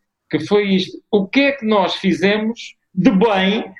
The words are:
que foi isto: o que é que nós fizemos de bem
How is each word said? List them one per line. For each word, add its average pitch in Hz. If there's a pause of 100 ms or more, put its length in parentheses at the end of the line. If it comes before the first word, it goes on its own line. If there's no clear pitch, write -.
(300)
que 151
foi 208
isto: 190
o 196
que 262
é 277
que 277
nós 202
fizemos 202 (180)
de 185
bem 202 (160)